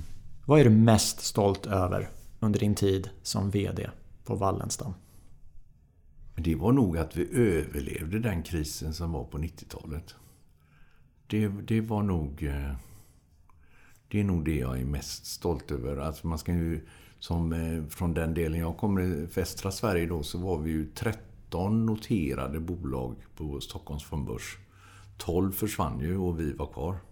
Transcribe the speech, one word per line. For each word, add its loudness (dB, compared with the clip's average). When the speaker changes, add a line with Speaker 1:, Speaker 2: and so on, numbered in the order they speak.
Speaker 1:
Vad 8
är 12
du 10
mest 8
stolt 2
över 0
under 4
din 4
tid 2
som -2
V 0
D -6
på -2
Wallenstam? -2
Speaker 2:
Det 0
var 2
nog 4
att -2
vi -2
överlevde 0
den -2
krisen -4
som -4
var -4
på -10
nittiotalet. -8
Det, 2
det 0
var 0
nog, 0
eh, -2
det 0
är 4
nog 2
det 2
jag 0
är -2
mest -6
stolt -4
över. -4
Alltså -6
man -2
ska -2
ju, 0
som, 0
eh, -2
från -2
den 0
delen 0
jag -2
kommer 2
i 0
västra -4
Sverige 2
då, -2
så -6
var 0
vi -2
ju 0
tretton -2
noterade 0
bolag -4
på -6
Stockholms -8
fondbörs. -6
Tolv 2
försvann -2
ju 0
och 0
vi 0
var -4
kvar. -4